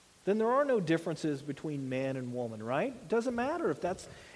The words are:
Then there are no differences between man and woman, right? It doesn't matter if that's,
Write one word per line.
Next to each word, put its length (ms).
Then 140
there 120
are 140
no 160
differences 600
between 480
man 280
and 180
woman, 280
right? 260
It 200
doesn't 260
matter 360
if 100
that's, 260